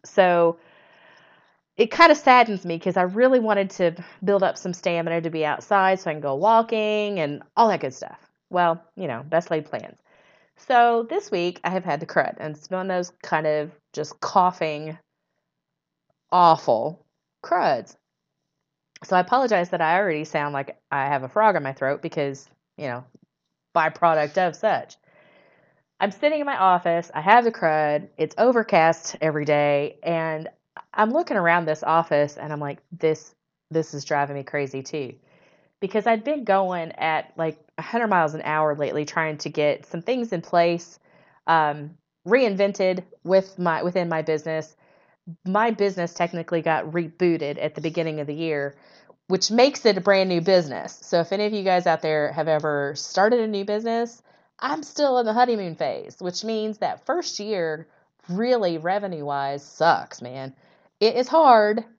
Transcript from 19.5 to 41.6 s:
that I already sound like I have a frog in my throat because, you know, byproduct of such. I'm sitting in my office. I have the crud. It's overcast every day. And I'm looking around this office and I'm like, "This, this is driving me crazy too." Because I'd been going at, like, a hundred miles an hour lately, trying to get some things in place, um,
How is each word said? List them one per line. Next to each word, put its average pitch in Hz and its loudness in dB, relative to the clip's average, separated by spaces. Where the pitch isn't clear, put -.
that 170 -2
I 160 2
already 170 0
sound 147 -4
like 139 -8
I 139 -2
have 139 -2
a 131 -10
frog 214 4
in 151 0
my 135 -6
throat 139 -2
because, 143 -6
you 151 -10
know, 123 -8
byproduct 160 2
of 180 0
such. 175 -2
I'm 202 0
sitting 302 0
in 294 -4
my 277 -4
office. 175 2
I 156 -6
have 214 8
the 233 0
crud. 156 0
It's 156 -4
overcast 208 2
every 151 0
day. 147 2
And 160 -4
I'm 220 2
looking 311 -2
around 170 2
this 156 -4
office 147 0
and 151 -10
I'm 147 -8
like, 143 -8
"This, 160 -4
this 156 -4
is 143 -10
driving 143 -2
me 139 -10
crazy 135 -6
too." 131 -10
Because 202 -2
I'd 226 0
been 285 -4
going 185 0
at, 156 -4
like, 160 -4
a 160 -10
hundred 233 -2
miles 170 2
an 156 -10
hour 151 0
lately, 147 -4
trying 156 -4
to - -8
get 147 -2
some 170 -10
things 240 -4
in 170 -4
place, 170 0
um, 151 0